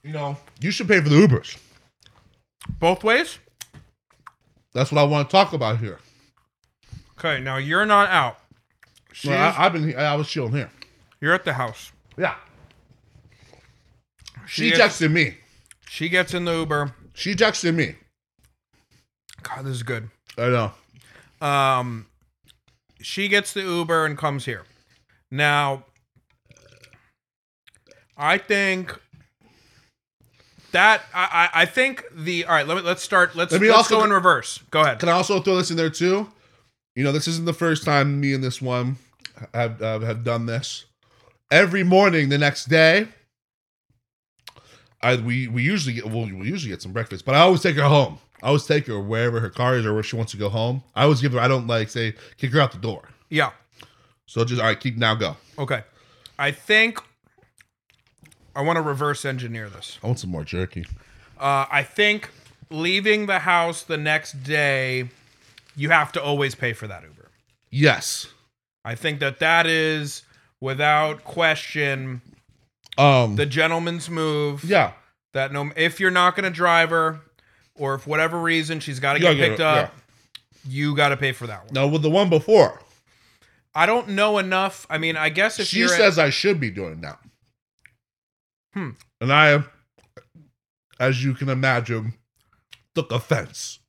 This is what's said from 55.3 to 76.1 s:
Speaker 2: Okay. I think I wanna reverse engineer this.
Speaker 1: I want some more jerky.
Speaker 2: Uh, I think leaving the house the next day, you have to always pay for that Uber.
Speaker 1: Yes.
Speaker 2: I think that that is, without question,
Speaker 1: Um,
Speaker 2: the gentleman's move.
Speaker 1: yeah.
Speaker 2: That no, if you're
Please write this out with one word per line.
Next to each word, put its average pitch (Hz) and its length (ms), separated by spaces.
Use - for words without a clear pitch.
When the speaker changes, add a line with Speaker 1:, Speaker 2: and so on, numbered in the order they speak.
Speaker 2:
Okay. 131 260
I 143 120
think 220 480
I 139 60
wanna 165 200
reverse 143 440
engineer 117 440
this. - 340
Speaker 1:
I 104 40
want 120 120
some 90 100
more 80 140
jerky. 87 420
Speaker 2:
Uh, 139 320
I 143 120
think 208 460
leaving 196 580
the 196 120
house 170 440
the 160 140
next 151 460
day, 131 640
you 143 140
have 156 240
to 165 100
always 143 320
pay 120 180
for 107 140
that 85 160
Uber. - 260
Speaker 1:
Yes. 139 560
Speaker 2:
I 113 100
think 147 260
that 139 180
that 165 260
is, 156 580
without 151 640
question, 143 1000
Speaker 1:
Um, 127 400
Speaker 2:
the 147 80
gentleman's 165 640
move. 147 560
Speaker 1:
yeah. 165 260
Speaker 2:
That 135 200
no, 147 240
if 165 220
you're 185 120